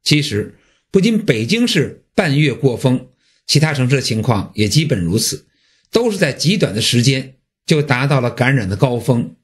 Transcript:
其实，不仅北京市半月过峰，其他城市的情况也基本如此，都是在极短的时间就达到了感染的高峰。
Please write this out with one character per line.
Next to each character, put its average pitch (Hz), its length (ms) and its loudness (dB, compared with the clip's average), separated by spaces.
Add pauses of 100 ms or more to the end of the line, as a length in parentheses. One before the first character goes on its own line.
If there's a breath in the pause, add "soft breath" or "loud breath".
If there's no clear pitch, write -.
其 147 180 2
实， - 360 -4 (340 soft breath)
不 190 100 -2
仅 214 240 0
北 113 220 -2
京 233 220 0
市 131 360 -2 (100)
半 151 260 0
月 143 140 2
过 123 220 0
峰， 127 320 -2 (380)
其 147 140 2
他 156 140 2
城 127 160 0
市 139 60 4
的 127 40 0
情 110 220 -4
况 104 320 0
也 104 140 0
基 156 180 0
本 110 120 -2
如 87 200 0
此， - 280 -4 (440)
都 233 200 2
是 196 60 -4
在 156 160 0
极 185 240 0
短 113 180 0
的 127 60 -2
时 120 220 2
间 131 320 0 (320)
就 151 160 2
达 131 240 0
到 139 160 2
了 120 80 0
感 131 260 2
染 107 100 -2
的 95 80 -2
高 123 240 0
峰。 - 440 -2